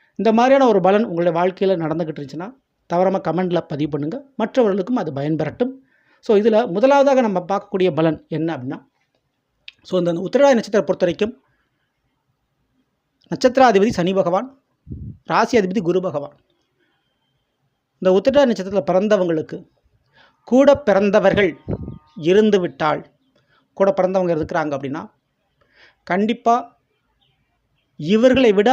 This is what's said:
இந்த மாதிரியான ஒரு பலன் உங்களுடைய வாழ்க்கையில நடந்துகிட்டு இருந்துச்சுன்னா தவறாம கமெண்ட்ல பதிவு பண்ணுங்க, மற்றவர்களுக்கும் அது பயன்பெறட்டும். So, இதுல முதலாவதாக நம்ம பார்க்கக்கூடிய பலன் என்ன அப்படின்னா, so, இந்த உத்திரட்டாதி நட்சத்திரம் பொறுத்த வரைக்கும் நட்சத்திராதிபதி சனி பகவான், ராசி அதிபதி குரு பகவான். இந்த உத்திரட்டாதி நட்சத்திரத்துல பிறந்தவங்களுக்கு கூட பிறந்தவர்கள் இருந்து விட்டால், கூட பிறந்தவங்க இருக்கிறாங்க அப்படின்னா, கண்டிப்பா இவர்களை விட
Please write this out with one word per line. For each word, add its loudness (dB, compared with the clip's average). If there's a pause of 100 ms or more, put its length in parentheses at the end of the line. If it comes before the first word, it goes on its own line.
(200)
இந்த 0
மாதிரியான 4
ஒரு 2
பலன் 2
உங்களுடைய -2
வாழ்க்கையில -2
நடந்துகிட்டு -6
இருந்துச்சுன்னா -12 (400)
தவறாம 0
கமெண்ட்ல -2
பதிவு -6
பண்ணுங்க, -6 (180)
மற்றவர்களுக்கும் -2
அது -8
பயன்பெறட்டும். -4 (520)
So, 0
இதுல 2 (100)
முதலாவதாக 4
நம்ம -2
பார்க்கக்கூடிய -2
பலன் 0 (100)
என்ன -4
அப்படின்னா, -10 (1040)
so, -6
இந்த -2
உத்திரட்டாதி 4
நட்சத்திரம் -2
பொறுத்த 0
வரைக்கும் -4 (2000)
நட்சத்திராதிபதி 2
சனி -2
பகவான், -2 (760)
ராசி 0
அதிபதி -2
குரு -2
பகவான். -8 (1600)
இந்த 2
உத்திரட்டாதி 2
நட்சத்திரத்துல -4
பிறந்தவங்களுக்கு 0 (880)
கூட 4 (100)
பிறந்தவர்கள் 2 (760)
இருந்து 4
விட்டால், -4 (760)
கூட 2
பிறந்தவங்க 0
இருக்கிறாங்க -6
அப்படின்னா, -8 (1080)
கண்டிப்பா 0 (1400)
இவர்களை 4
விட 2